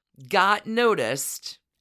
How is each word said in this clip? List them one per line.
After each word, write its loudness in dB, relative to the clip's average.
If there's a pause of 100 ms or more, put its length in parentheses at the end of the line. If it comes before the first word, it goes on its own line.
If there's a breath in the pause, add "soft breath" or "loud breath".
(300)
got 2
noticed -2 (240)